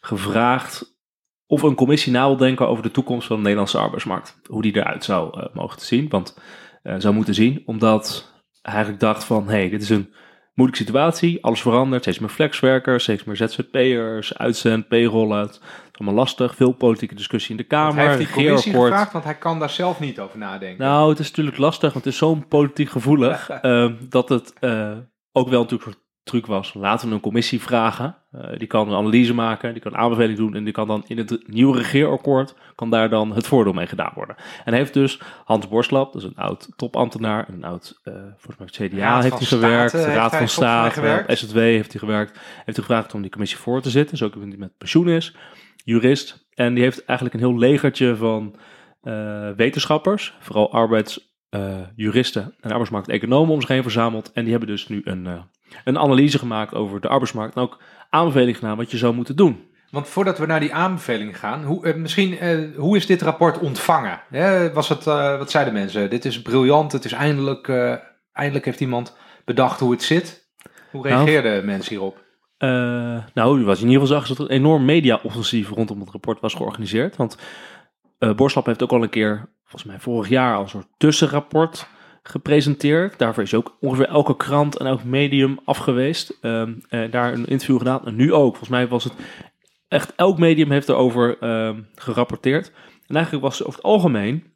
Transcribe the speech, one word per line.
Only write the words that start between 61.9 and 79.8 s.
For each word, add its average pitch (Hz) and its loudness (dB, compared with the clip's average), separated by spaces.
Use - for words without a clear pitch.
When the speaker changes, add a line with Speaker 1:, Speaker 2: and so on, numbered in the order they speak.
Speaker 2:
misschien, 165 -2
eh, 170 0
hoe 170 2
is 180 0
dit 180 2
rapport 160 2
ontvangen? 131 -2
Hè, 175 2
was 147 -2
het, 147 -2
eh, 143 0
wat 139 -8
zeiden 135 2
mensen? 101 -2
"Dit 120 -4
is 120 -6
briljant, 135 2
het 135 -4
is 104 -8
eindelijk, 139 -2
eh, 123 0
eindelijk 139 -4
heeft - -6
iemand 123 -6
bedacht 123 0
hoe 127 2
het 120 -2
zit." - -2
Hoe 135 -14
Speaker 1:
Nou, 131 2
Speaker 2:
reageerden 127 4
mensen 98 -4
hierop? 98 -8
Speaker 1:
eh, 135 0
nou, 127 4
wat 98 4
je 101 -4
in 120 4
ieder 135 6
geval 139 2
zag, 139 2
is 117 -10
dat 135 -6
er 147 -6
een 135 0
enorm 147 4
media-offensief 117 0
rondom 104 -4
het 92 -14
rapport 107 -8
was 110 -4
georganiseerd. 113 -4
Want, 117 -4
eh, 110 2
Borslap 135 2
heeft 117 -2
ook 123 -2
al 120 4
een 110 -2
keer, 107 -2
volgens - -20